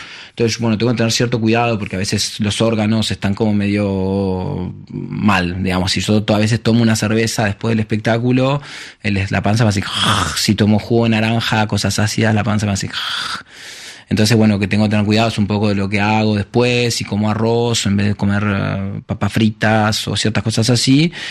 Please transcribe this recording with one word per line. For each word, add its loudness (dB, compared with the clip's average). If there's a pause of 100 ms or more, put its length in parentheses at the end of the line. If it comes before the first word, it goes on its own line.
(300)
Entonces, 0
bueno, 0
tengo 0
que 0
tener 0
cierto 0
cuidado 2
porque -6
a -4
veces -4
los -2
órganos 0
están -2
como 0
medio -2 (160)
mal, -2
digamos. -2
Si -2
yo 2
to-, 2
a 0
veces 0
tomo 2
una 4
cerveza 0
después -2
del 0
espectáculo, 0 (420)
el, 0
la 0
panza 2
me 4
hace, 0 (540)
si 2
tomo 4
jugo 2
de 2
naranja, 0
cosas -2
ácidas, 2
la 2
panza 0
me 0
hace. -4 (1200)
Entonces, 2
bueno, 4
que -2
tengo 2
que 2
tener 2
cuidado 2
es -2
un 2
poco 0
de 2
lo -2
que -2
hago 2
después, 0
si -4
como -2
arroz 0
en 2
vez 0
de 0
comer, 0
eh, -4
papas -4
fritas 2
o -4
ciertas -2
cosas 0
así, 4 (200)